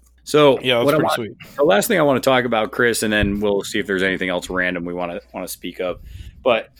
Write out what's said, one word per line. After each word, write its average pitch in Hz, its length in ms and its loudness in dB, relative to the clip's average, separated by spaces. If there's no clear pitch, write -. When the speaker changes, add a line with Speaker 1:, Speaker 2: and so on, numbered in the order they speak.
Speaker 1:
So 143 360 4
Speaker 2:
Yeah, 127 180 2
that's 120 80 2
Speaker 1:
what 147 80 4
I - 40 2
Speaker 2:
pretty 156 60 0
Speaker 1:
want, 160 100 0
Speaker 2:
sweet. - 420 -10
Speaker 1:
the 143 80 2
last 190 240 2
thing 196 100 2
I 156 40 4
wanna 139 180 2
talk 127 240 2
about, 113 280 -2
Chris, 120 300 0
and 107 100 0
then 101 280 0
we'll 101 220 0
see - 160 -6
if 95 80 -4
there's 95 160 0
anything 92 260 -2
else 90 220 -4
random 90 340 -2
we 87 80 -8
wanna, 87 280 -6
wanna 92 160 -10
speak - 320 -12
of. 90 180 -4
But 113 240 0